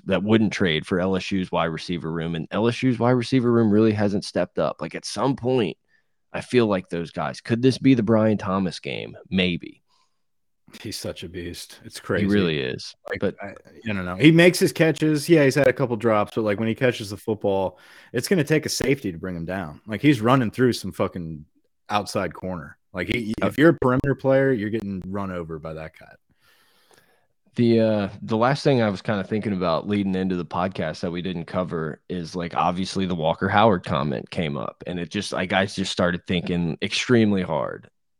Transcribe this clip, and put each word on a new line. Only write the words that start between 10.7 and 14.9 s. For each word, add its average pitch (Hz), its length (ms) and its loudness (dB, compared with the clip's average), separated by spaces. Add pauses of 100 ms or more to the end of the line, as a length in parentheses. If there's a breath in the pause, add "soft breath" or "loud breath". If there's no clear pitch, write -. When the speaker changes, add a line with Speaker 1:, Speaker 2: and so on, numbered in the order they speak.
Speaker 2:
He's 104 160 -8
such - 260 -8
a 87 60 -12
beast. 87 540 -12
It's - 140 -16
Speaker 1:
He - 80 -14
Speaker 2:
crazy. 98 220 2
Speaker 1:
really 92 320 4
is. - 360 -8 (140)
Speaker 2:
Like, 98 100 -6
Speaker 1:
But 98 220 -2
Speaker 2:
I, 101 80 -12
I - 440 -12
don't 92 120 -4
know. 90 120 -6
He 143 140 6
makes 170 280 6
his 175 120 2
catches. 156 560 0